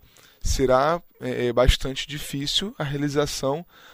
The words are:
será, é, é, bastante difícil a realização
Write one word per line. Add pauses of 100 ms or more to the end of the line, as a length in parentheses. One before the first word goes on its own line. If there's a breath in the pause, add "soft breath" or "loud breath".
(420 soft breath)
será, (180)
é,
é,
bastante
difícil
a
realização (280 loud breath)